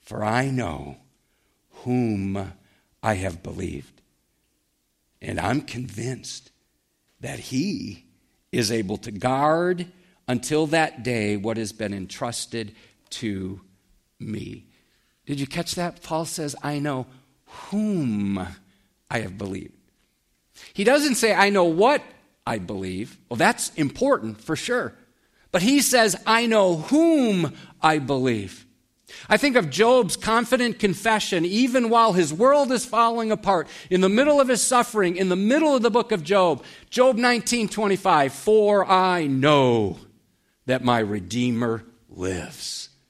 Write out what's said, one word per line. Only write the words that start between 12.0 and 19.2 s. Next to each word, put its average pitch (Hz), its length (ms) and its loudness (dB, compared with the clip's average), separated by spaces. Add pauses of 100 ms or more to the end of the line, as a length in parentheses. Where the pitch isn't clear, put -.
to 95 500 -8 (580)
me." 107 460 -12 (600)
Did 143 120 -8
you 139 60 -4
catch 170 300 -8
that? 175 260 -8
Paul 160 240 -6
says, 151 380 -8
"I 147 160 -6
know 139 260 -6 (400)
whom 113 1000 -4 (640)
I 120 80 -4
have 98 180 -10